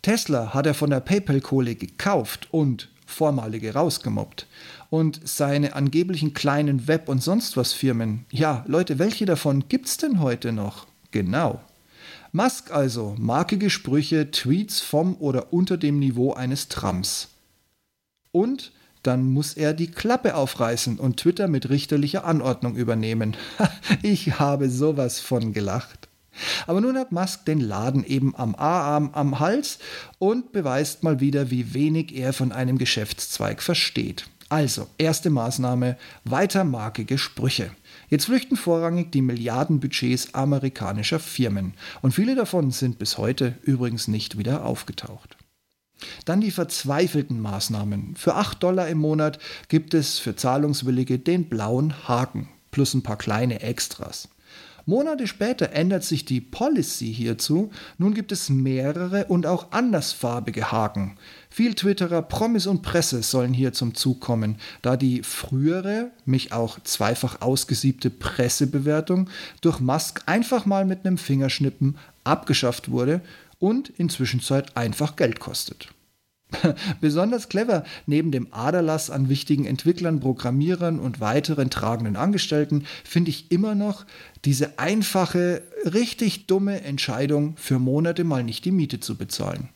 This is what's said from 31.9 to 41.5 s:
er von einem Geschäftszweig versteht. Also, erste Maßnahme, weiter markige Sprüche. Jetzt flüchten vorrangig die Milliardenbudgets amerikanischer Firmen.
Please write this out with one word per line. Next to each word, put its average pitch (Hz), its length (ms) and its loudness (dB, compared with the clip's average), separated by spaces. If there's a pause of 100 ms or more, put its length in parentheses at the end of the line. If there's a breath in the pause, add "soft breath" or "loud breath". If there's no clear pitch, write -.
er 131 160 -2
von 127 200 0
einem 127 260 0
Geschäftszweig - 840 -2
versteht. - 640 -2 (220)
Also, 147 380 0 (120)
erste 160 320 2
Maßnahme, 123 640 0 (280 loud breath)
weiter 190 400 2
markige 113 540 -2
Sprüche. - 520 -2 (380 loud breath)
Jetzt - 180 2
flüchten 247 300 2
vorrangig 170 540 0
die 135 120 2
Milliardenbudgets 127 1120 0
amerikanischer 135 840 0
Firmen. 101 560 -2 (280 loud breath)